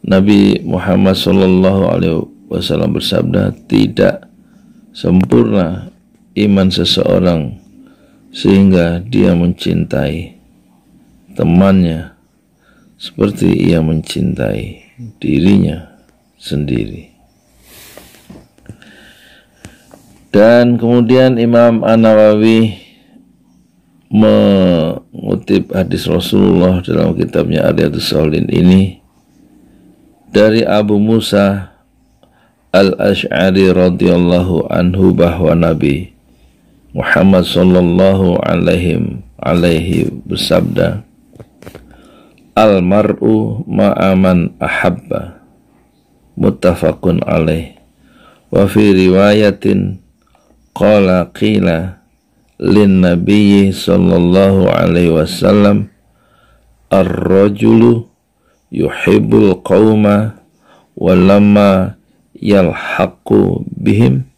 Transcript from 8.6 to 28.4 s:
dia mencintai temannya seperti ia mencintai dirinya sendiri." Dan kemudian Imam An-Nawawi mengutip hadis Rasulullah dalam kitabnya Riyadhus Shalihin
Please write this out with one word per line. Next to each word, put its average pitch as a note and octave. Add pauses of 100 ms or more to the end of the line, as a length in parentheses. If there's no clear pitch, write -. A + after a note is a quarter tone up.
dia G2
mencintai E2+ (960)
temannya E2+ (880)
seperti G2 (240)
ia E2+
mencintai D2 (240)
dirinya E2+ (400)
sendiri." C2+ (3250)
Dan A#2+
kemudian A#2+
Imam A#2
An-Nawawi A2 (1400)
mengutip G2
hadis F2+
Rasulullah F#2
dalam E2
kitabnya D#2+
Riyadhus D#2+
Shalihin D#2